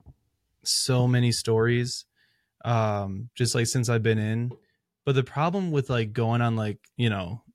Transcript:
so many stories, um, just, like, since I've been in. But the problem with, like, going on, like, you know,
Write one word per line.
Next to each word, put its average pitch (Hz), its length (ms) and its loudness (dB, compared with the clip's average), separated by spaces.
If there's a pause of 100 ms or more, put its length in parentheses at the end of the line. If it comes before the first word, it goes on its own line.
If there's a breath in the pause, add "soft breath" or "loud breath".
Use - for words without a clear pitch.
(640)
so 127 440 2
many 123 240 4
stories, 117 760 0 (600)
um, 107 720 -2
just, 120 200 -2
like, 117 120 0
since 120 220 -2
I've 117 140 0
been 110 160 2
in. 113 340 -2 (520)
But 139 100 2
the 131 80 2
problem 175 480 -2
with, 139 180 -2
like, 113 240 -2
going 117 280 0
on, 117 140 2
like, 107 240 -4 (180)
you 120 120 2
know, 98 340 -4 (120)